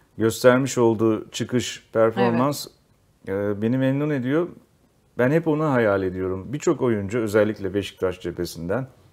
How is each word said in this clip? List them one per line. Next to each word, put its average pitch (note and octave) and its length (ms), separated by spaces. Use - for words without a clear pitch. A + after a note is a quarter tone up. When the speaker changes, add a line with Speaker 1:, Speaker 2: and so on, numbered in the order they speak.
Speaker 1:
göstermiş B2 600
olduğu A2+ 520
çıkış, - 540
performans, A#2 760
Speaker 2:
Evet. G2+ 300
Speaker 1:
e, G2+ 40
beni A#2 160
memnun C3+ 320
ediyor. C#3+ 380
Ben B2+ 140
hep E3 160
onu D#3 240
hayal G#2 320
ediyorum. F#2 500
Birçok D3 280
oyuncu, A2 380
özellikle G#2 540
Beşiktaş F#2 480
cephesinden F2 680